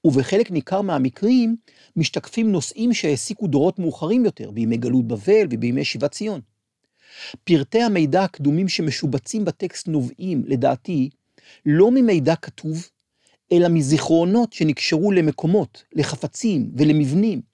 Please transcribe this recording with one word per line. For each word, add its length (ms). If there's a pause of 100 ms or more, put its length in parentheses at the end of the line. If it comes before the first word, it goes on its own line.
ובחלק 460
ניכר 300
מהמקרים 760 (400)
משתקפים 560
נושאים 400
שהעסיקו 540
דורות 320
מאוחרים 460
יותר, 260
בימי 260
גלות 300
בבל 440
ובימי 340
שיבת 280
ציון. 280 (1040)
פרטי 380
המידע 420
הקדומים 440
שמשובצים 760
בטקסט 440
נובעים, 580
לדעתי, 640 (560)
לא 240
ממידע 460
כתוב, 520 (640)
אלא 160
מזיכרונות 840
שנקשרו 600
למקומות, 800
לחפצים 840
ולמבנים 640 (140)